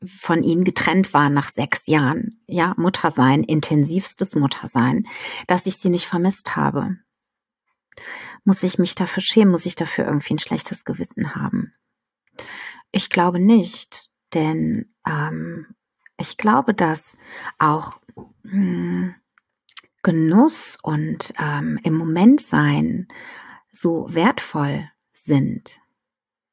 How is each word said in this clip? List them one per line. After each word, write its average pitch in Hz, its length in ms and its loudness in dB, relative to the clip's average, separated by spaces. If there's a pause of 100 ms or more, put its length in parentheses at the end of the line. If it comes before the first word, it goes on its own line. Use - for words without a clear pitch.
von - 380 -2
ihnen 170 200 2
getrennt 180 500 0
war 147 160 6
nach 143 240 0
sechs - 340 -4
Jahren, 151 580 0
ja, 180 320 0
Muttersein, 151 680 2
intensivstes 156 920 0
Muttersein, 160 720 0 (400)
dass 180 180 0
ich 185 120 -4
sie 196 120 -2
nicht 175 180 0
vermisst 185 480 -2
habe? 156 420 -2 (1500)
Muss 196 200 4
ich 180 140 -2
mich 180 180 0
dafür 185 280 -4
schämen? 208 280 6
Muss 170 140 0
ich 175 100 -6
dafür - 300 -2
irgendwie 147 280 -2
ein 151 60 -2
schlechtes - 440 -6
Gewissen - 520 -6
haben? - 380 -4 (1160)
Ich - 180 -4
glaube 175 300 2
nicht, - 720 2 (240)
denn, 160 600 -2 (140)
ähm, 160 600 -6 (500)
ich - 200 -10
glaube, 226 360 2
dass 160 420 -2 (440)
auch, 156 420 2 (420)
hm, 180 720 -2 (880)
Genuss 175 800 2
und, 156 560 -4
ähm, 147 440 -4
im 160 100 0
Moment 175 480 6
sein 147 680 0 (640)
so 165 380 -2
wertvoll 151 800 -2 (240)
sind. - 680 -2 (720)